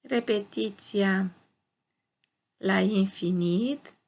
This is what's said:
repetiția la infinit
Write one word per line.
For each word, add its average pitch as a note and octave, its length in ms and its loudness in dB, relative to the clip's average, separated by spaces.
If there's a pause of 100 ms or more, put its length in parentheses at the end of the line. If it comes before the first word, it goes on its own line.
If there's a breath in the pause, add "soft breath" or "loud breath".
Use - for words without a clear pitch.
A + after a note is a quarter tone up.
repetiția G3+ 1400 -2 (1200)
la F#3+ 240 0
infinit F#3+ 1120 0 (140)